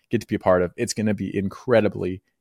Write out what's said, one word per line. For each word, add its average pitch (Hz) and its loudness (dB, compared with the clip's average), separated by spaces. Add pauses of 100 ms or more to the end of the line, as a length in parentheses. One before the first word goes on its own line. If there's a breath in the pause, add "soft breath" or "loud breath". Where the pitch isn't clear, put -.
get 113 -2
to - -12
be 107 -2
a 95 -2
part 92 4
of. 85 -4
It's 117 -4
gonna 107 -2
be 95 -6
incredibly 98 0 (200)